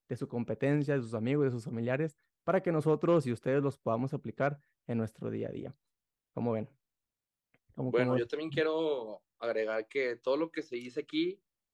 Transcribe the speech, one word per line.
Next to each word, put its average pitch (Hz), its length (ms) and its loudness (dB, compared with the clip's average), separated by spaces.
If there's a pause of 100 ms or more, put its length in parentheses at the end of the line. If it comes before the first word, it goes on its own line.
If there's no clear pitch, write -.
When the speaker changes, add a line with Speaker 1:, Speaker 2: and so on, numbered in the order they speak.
(100)
Speaker 1:
de 123 60 -2
su 139 120 -6
competencia, 139 640 0
de 135 60 2
sus 113 140 -6
amigos, 131 320 2
de 131 60 2
sus 120 120 -6
familiares, 127 520 -2 (280)
para 180 180 2
que 180 80 2
nosotros 156 560 4
y 120 60 0
ustedes 131 300 2
los 139 160 0
podamos 120 340 0
aplicar 143 480 -2 (260)
en 117 120 -2
nuestro 113 320 -4
día 110 180 -4
a - 40 -6
día. - 220 -10 (600)
¿Cómo 117 180 -2
ven? 110 160 -4 (1080)
¿Cómo, 131 160 -4
Speaker 2:
Bueno, 123 180 2
Speaker 1:
cómo 127 100 2
Speaker 2:
yo 120 60 0
Speaker 1:
ven? 120 40 -6
Speaker 2:
también 151 220 -6
quiero 151 720 -2 (160)
agregar 110 500 -2
que 127 280 -2
todo 131 200 0
lo 165 140 -2
que 156 120 -8
se 127 140 -10
dice 123 240 -8
aquí, 170 400 -4 (340)